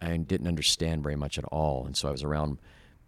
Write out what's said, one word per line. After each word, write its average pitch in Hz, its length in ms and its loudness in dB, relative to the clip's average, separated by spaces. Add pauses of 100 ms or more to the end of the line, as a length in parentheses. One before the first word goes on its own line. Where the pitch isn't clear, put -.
I 85 160 0
didn't 82 300 0
understand 82 560 2
very 73 120 0
much 73 220 -2
at - 80 -4
all. 71 400 0
And 67 100 -8
so - 120 0
I 71 40 0
was 67 120 -4
around 76 360 0 (480)